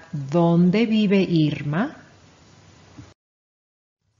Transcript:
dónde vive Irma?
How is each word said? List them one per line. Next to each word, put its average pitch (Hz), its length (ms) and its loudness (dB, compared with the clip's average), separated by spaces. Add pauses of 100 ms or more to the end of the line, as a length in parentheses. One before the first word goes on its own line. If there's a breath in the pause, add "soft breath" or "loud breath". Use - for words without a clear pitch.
(120)
dónde 170 760 0
vive 214 340 2
Irma? 156 760 -2 (2250)